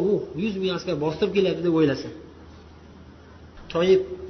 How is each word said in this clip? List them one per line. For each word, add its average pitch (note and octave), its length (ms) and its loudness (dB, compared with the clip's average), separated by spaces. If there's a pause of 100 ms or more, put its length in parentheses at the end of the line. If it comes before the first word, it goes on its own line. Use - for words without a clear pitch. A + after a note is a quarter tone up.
"Uh, F#3+ 200 2 (140)
yuz G3 220 -4
ming F#3+ 160 -2
askar E3+ 240 -4
bostirib D#3 380 -2
kelyapti", F3+ 280 2
deb E3+ 120 2
o'ylasin. D3 380 2 (1500)
Toyib F#3 360 4 (280)